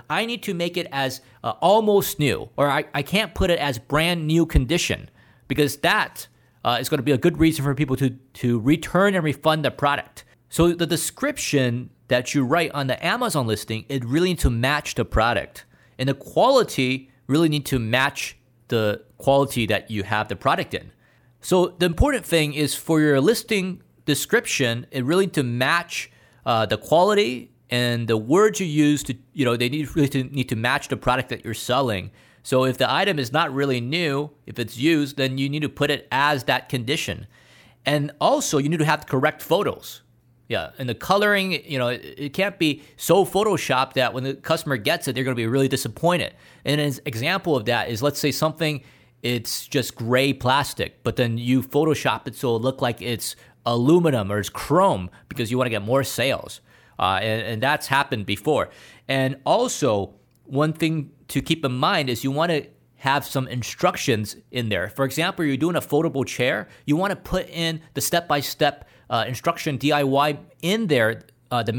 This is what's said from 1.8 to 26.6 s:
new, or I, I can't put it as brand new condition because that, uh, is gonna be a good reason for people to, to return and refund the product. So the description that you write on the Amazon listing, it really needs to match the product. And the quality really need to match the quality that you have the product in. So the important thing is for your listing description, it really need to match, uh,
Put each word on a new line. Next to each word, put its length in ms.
new, 380
or 140
I, 240
I 80
can't 340
put 140
it 100
as 180
brand 480
new 200
condition 640
because 280
that, 520
uh, 160
is 80
gonna 140
be 100
a 60
good 220
reason 260
for 100
people 220
to, 140
to 260
return 540
and 100
refund 400
the 60
product. 520
So 240
the 160
description 1000
that 260
you 120
write 260
on 160
the 180
Amazon 420
listing, 420
it 160
really 240
needs 140
to 60
match 460
the 80
product. 640
And 80
the 60
quality 960
really 220
need 180
to 140
match 580
the 340
quality 480
that 240
you 140
have 240
the 80
product 380
in. 180
So 280
the 60
important 400
thing 280
is 220
for 240
your 220
listing 600
description, 840
it 140
really 220
need 80
to 80
match, 680
uh, 200